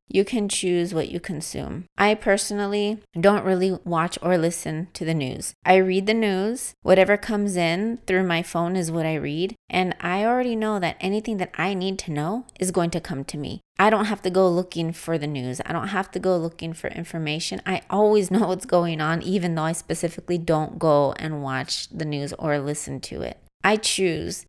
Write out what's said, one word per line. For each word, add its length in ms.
You 160
can 280
choose 420
what 160
you 100
consume. 680
I 180
personally 840
don't 260
really 400
watch 360
or 160
listen 560
to 140
the 80
news. 400
I 120
read 300
the 80
news. 680
Whatever 340
comes 400
in 500
through 180
my 180
phone 340
is 140
what 160
I 80
read. 400
And 300
I 240
already 320
know 220
that 220
anything 380
that 180
I 160
need 280
to 120
know 320
is 100
going 200
to 100
come 240
to 140
me. 220
I 100
don't 160
have 160
to 80
go 180
looking 440
for 260
the 80
news. 380
I 80
don't 160
have 240
to 60
go 180
looking 360
for 160
information. 760
I 240
always 420
<laughs> 0
know 180
what's 180
going 340
on, 220
even 320
though 80
I 100
specifically 640
don't 400
go 400
and 240
watch 480
the 160
news 260
or 260
listen 420
to 220
it. 160
I 120
choose 720